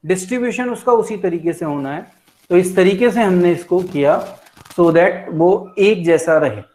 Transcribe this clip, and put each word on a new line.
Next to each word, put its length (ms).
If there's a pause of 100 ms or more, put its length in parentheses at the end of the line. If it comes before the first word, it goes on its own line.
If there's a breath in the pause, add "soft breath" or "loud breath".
distribution 640
उसका 220
उसी 260
तरीके 360
से 120
होना 280
है। 180 (380)
तो 80
इस 180
तरीके 360
से 100
हमने 300
इसको 320
किया 540 (180)
so 360
that 380
वो 480
एक 280
जैसा 320
रहे। 240 (140)